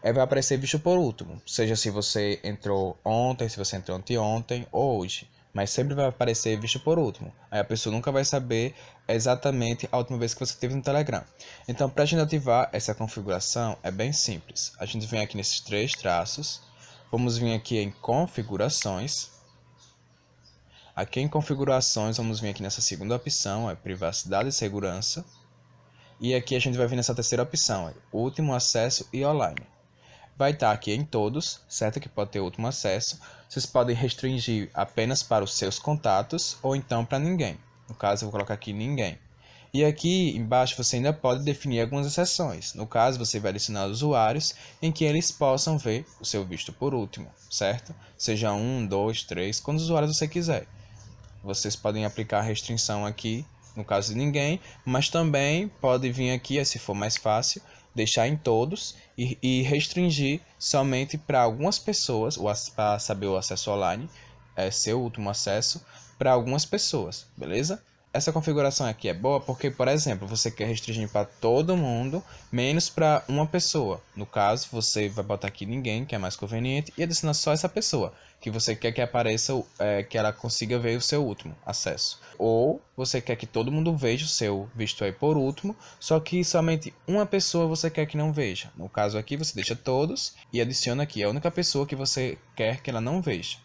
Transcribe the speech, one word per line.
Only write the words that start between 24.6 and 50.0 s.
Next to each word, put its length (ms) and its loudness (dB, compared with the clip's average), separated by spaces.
E 120 2
aqui 180 -2
a 60 2
gente 180 0
vai 80 4
vir 80 0
nessa 220 0
terceira 260 0
opção, 460 0
é 60 -12
último 420 0
acesso 580 0
e 140 0
online. 400 0
Vai 160 4
tá 160 4
aqui 220 0
em 120 0
todos, 640 -2
certo? 300 -2
Que 100 -10
pode 220 -4
ter 80 -4
último 300 -2
acesso. 500 -2
Vocês 180 -4
podem 300 2
restringir 760 -2
apenas 480 0
para 220 2
os 120 -4
seus 260 -2
contatos 840 0
ou 140 0
então 280 0
pra 140 -2
ninguém. 400 0
No 80 -12
caso, 260 0
eu 40 -4
vou 120 -6
colocar 160 -2
aqui 180 -8
ninguém. 460 -2
E 100 6
aqui 520 4
embaixo 440 2
você 140 0
ainda 180 2
pode 300 0
definir 380 0
algumas 260 0
exceções. 640 0
No 140 -6
caso, 320 4
você 220 -2
vai 100 0
adicionar 360 -2
usuários 680 2
em 120 0
que 120 0
eles 280 2
possam 440 2
ver 300 -2
o 40 -14
seu 200 -2
visto 280 -8
por 220 -2
último, 380 -6
certo? 420 -2
Seja 360 0
um, 340 0
dois, 380 0
três, 340 -4
quantos 240 -2
usuários 340 2